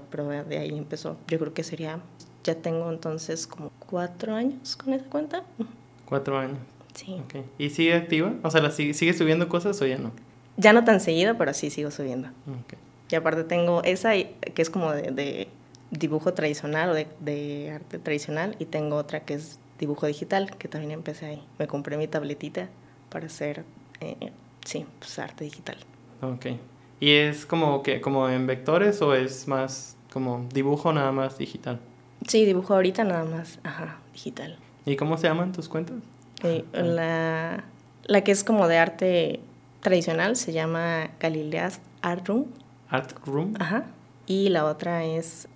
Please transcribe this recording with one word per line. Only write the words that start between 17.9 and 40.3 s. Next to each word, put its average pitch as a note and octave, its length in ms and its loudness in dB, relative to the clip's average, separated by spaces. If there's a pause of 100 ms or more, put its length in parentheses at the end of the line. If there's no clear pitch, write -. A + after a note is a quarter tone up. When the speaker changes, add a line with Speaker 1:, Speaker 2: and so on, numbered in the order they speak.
Speaker 1:
tradicional, D#3 580 -2
y D#3+ 80 -6
tengo D3+ 300 -2
otra D3 260 -4
que D3 140 -6
es D#3 240 -12 (200)
dibujo D3 280 -2
digital, F#3+ 500 -2
que - 100 -14
también D3+ 240 -8
empecé D#3+ 360 -10
ahí. D3+ 160 -12 (160)
Me D3+ 80 0
compré C#3+ 300 -6
mi D#3 100 -2
tabletita D3+ 600 -6 (400)
para D#3+ 180 -8
hacer, D3 360 -6 (360)
eh, - 320 -10 (340)
sí, - 200 -8 (140)
pues, - 200 -12
arte - 240 -10
digital. - 340 -12 (440)
Speaker 2:
Ok. C3 240 -6 (540)
¿Y C#3+ 120 6
es D3 340 6
como D3 380 2
que, - 160 0
como C3+ 300 2
en B2+ 180 2
vectores E3 540 4
o D3 120 6
es C3 340 0
más C3 500 -4 (160)
como B2 400 -2
dibujo C#3+ 400 2
nada C#3 180 2
más C3+ 260 -2
digital? - 420 -6 (480)
Speaker 1:
Sí, A3 180 6
dibujo F#3 300 4
ahorita F#3 280 4
nada F3 220 0
más, E3 380 -8
ajá, D#3 340 -10 (160)
digital. - 440 -12 (280)
Speaker 2:
¿Y C#3+ 100 2
cómo D#3 220 0
se E3 100 2
llaman F3 240 2
tus F3 160 -8
cuentas? E3+ 300 -6 (460)
Speaker 1:
Eh, E3 200 0 (100)
Speaker 2:
Ah. F3+ 80 -2
Speaker 1:
la, E3 840 0 (420)
la G3+ 180 6
que G#3 80 4
es G3 140 4
como G#3 240 6
de E3 80 6
arte E3+ 640 4 (400)
tradicional F3+ 560 4